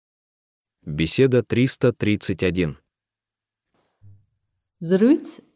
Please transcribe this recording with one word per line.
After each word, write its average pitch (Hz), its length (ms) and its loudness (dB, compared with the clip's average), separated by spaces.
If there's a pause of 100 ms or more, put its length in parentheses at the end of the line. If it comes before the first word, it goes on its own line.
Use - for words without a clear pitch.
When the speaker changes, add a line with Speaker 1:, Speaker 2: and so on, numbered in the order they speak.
(840)
Speaker 1:
Беседа 113 580 0
триста 123 500 0
тридцать 101 500 -2
один. 85 340 -2 (2000)
Speaker 2:
Զրույց 190 560 2 (160)